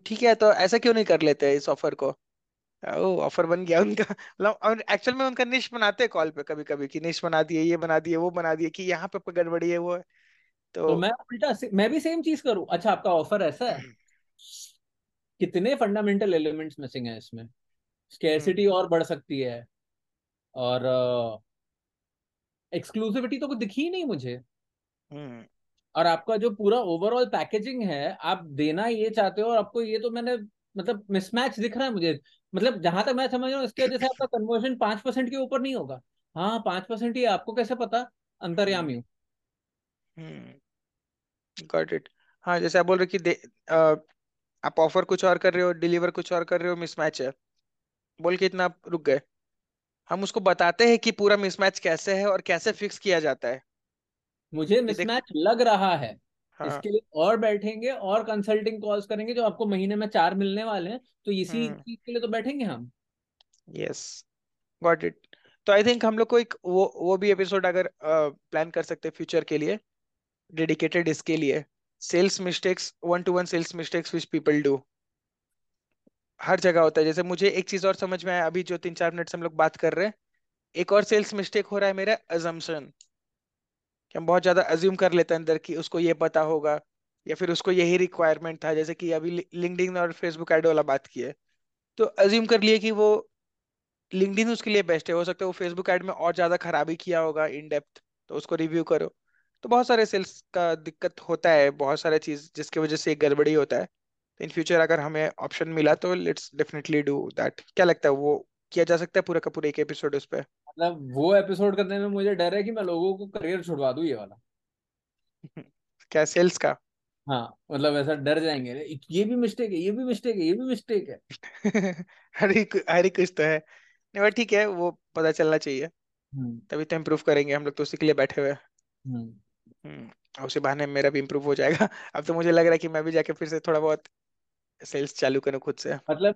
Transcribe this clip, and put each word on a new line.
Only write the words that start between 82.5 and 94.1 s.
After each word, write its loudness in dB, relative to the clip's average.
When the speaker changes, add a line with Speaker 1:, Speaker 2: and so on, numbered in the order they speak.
Speaker 1:
कि -10
हम -6
बहुत 4
ज्यादा 6
अज्यूम 2
कर 4
लेते 4
हैं 0
अंदर 0
कि -8
उसको -4
ये 2
पता 0
होगा 0
या -6
फिर -2
उसको 0
यही 4
रिक्वायरमेंट 0
था, -2
जैसे -2
कि -4
अभी -2
लि-, -6
LinkedIn -2
और -2
Facebook -6
ऐड 4
वाला 4
बात -2
की -10
है, -8
तो 2
अज्यूम 4
कर 4
लिए 6
कि 0
वो 2